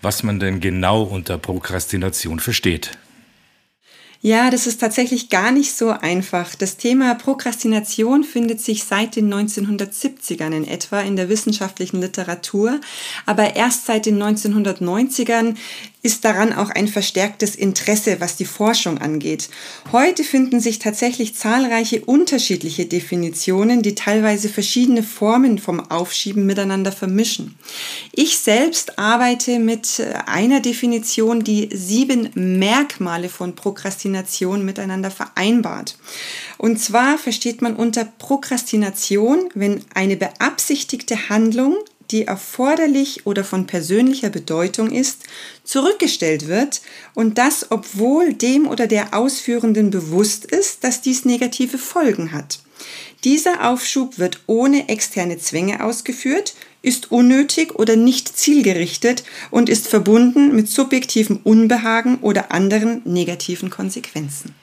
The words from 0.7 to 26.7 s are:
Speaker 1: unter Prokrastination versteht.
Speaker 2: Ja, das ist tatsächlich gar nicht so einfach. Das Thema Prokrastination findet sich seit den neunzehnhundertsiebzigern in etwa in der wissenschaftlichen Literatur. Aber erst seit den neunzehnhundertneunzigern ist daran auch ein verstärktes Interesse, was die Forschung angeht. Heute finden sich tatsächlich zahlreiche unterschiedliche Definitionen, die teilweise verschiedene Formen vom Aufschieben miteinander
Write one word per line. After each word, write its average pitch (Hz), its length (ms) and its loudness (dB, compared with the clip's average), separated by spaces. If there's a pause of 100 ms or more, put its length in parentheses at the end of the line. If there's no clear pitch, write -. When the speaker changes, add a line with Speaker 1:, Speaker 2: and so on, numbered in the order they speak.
Speaker 1:
unter 92 340 -4
Prokrastination 90 1040 -4
versteht. - 520 -2 (1300)
Speaker 2:
Ja, 226 260 4
das 247 180 0
ist 226 120 -4
tatsächlich 240 500 0
gar 202 200 2
nicht 277 260 2
so 226 140 2
einfach. 175 640 -2
Das 196 220 -4
Thema 247 400 2
Prokrastination 240 1040 0
findet 233 380 -2
sich 214 240 -4
seit 214 320 -2
den 214 120 2
neunzehnhundertsiebzigern 202 1200 -4
in 156 120 -2
etwa 185 360 -4
in 196 160 -2
der 185 120 -2
wissenschaftlichen 196 720 -2
Literatur. 185 800 -2 (460)
Aber 208 300 2
erst 247 300 0
seit 220 200 0
den 214 120 4
neunzehnhundertneunzigern 214 1400 0 (460)
ist 226 200 -2
daran 220 280 2
auch 202 180 -2
ein 208 180 0
verstärktes 208 680 -2
Interesse, 202 680 0
was 175 140 -4
die 185 100 -6
Forschung 208 540 0
angeht. 156 500 -4 (440)
Heute 302 320 4
finden 262 340 2
sich 226 220 -2
tatsächlich 220 560 -2
zahlreiche 226 640 0
unterschiedliche 214 840 0
Definitionen, 180 960 0
die 208 120 0
teilweise 208 540 0
verschiedene 226 560 2
Formen 226 540 2
vom 175 200 -4
Aufschieben 180 680 -4
miteinander 196 460 0